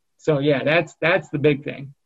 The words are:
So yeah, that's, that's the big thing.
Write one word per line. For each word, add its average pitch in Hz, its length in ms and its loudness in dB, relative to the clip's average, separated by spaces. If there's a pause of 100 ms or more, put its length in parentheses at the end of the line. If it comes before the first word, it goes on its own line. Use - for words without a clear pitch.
(180)
So 151 220 0
yeah, 139 240 0
that's, 165 380 0
that's 165 280 0
the 151 80 -6
big 143 280 0
thing. 139 280 -12 (120)